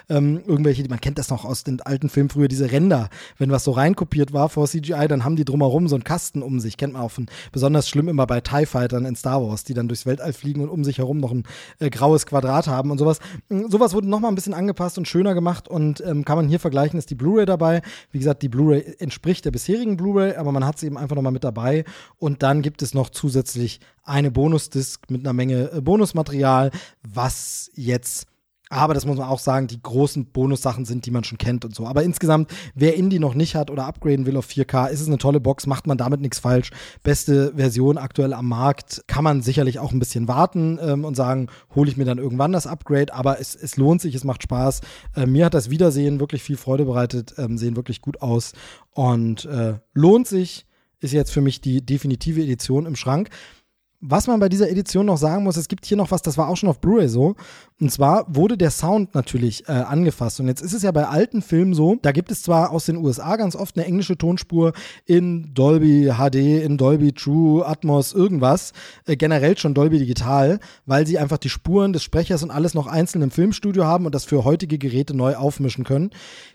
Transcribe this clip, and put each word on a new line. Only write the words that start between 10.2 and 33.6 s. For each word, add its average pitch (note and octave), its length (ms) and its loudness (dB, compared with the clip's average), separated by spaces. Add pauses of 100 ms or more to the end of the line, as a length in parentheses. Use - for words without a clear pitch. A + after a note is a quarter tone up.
fliegen C#3+ 280 -6
und D3+ 80 -4
um D#3 140 -4
sich C#3 140 -2
herum C3 220 -2
noch B2+ 120 -2
ein, A#2+ 120 -2 (360)
äh, D3+ 100 -2
graues C#3+ 360 2
Quadrat C#3 420 0
haben C3+ 220 -2
und D3 80 -2
sowas. D3+ 220 2 (300)
Mm, G#3 200 -2
sowas G#3 240 4
wurde G3 160 -2
nochmal G#3+ 220 0
ein G3 40 0
bisschen F#3+ 180 -6
angepasst F3+ 440 -4
und F3 100 -6
schöner F#3+ 260 2
gemacht F3 340 -2
und, D3+ 380 -2
ähm, D3 200 -2
kann D3+ 120 0
man D#3+ 100 2
hier E3 120 2
vergleichen, D3+ 380 0
ist D3+ 120 -6
die C#3+ 60 -6
Blu-ray F#3+ 300 2
dabei. E3+ 360 2 (300)
Wie C#3 80 -6
gesagt, C#3 220 0
die C#3 80 -2
Blu-ray D3 500 2
entspricht E3+ 460 -4
der C#3+ 60 -2
bisherigen G3+ 460 -2
Blu-ray, G3 380 0
aber D3+ 160 -4
man C3+ 140 0
hat D3 140 -2
sie D#3 80 -8
eben C#3+ 100 -6
einfach C#3+ 180 -6
nochmal C3+ 160 0
mit B2+ 120 -4
dabei B2+ 400 -2 (340)
und C#3+ 260 -2
dann C#3+ 180 2
gibt D3 200 -6
es C3+ 120 -6
noch C3 160 0
zusätzlich B2 720 -4 (240)
eine C#3+ 280 0
Bonus-Disc C#3 800 -2
mit B2+ 120 -4
einer C3+ 120 -4
Menge, B2+ 380 0
äh, E3 100 -6
Bonusmaterial, C#3 920 2 (300)
was - 720 -8
jetzt, B2 540 -4 (420)
aber D3 260 0
das B2+ 100 -2
muss C#3+ 120 -2
man C3 100 -6
auch C3 120 -2
sagen, C3+ 280 0
die A#2 120 -14
großen C3 520 -2
Bonussachen C3 540 -2
sind, A#2+ 200 -6
die A#2+ 60 -6
man A#2+ 120 -2
schon A2+ 140 -10
kennt A#2+ 260 -4
und A2+ 120 -12
so. A2+ 100 -8
Aber C3+ 160 0
insgesamt, D#3+ 500 2 (220)
wer D#3 220 2
Indie F#3 240 2
noch C#3 160 0
nicht D#3+ 200 0
hat D3 140 -2